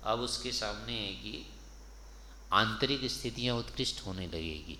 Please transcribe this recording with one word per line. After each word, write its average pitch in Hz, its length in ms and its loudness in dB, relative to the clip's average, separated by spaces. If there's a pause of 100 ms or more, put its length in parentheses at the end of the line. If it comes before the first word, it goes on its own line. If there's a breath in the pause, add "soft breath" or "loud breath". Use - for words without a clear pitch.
अब 113 160 4
उसके 123 320 0
सामने 110 400 -2
है 104 200 -2
कि 92 340 -8 (1040 loud breath)
आंतरिक 110 520 6
स्थितियाँ 120 520 2
उत्कृष्ट - 500 -2
होने 92 200 -2
लगेगी 80 540 -4